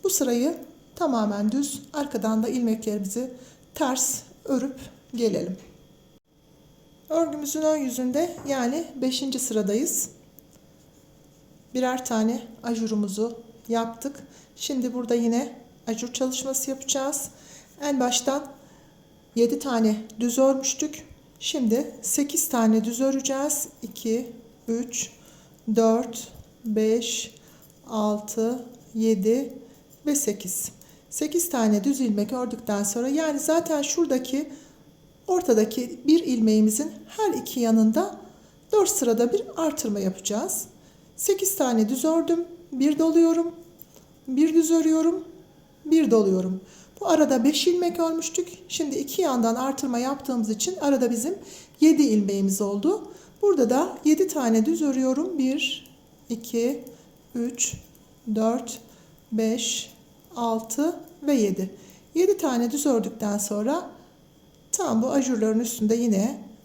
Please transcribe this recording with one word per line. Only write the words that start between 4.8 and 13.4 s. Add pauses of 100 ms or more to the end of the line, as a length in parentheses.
gelelim. (1500)
Örgümüzün
ön
yüzünde, (120)
yani (180)
beşinci
sıradayız. (1600)
Birer
tane (200)
ajurumuzu (300)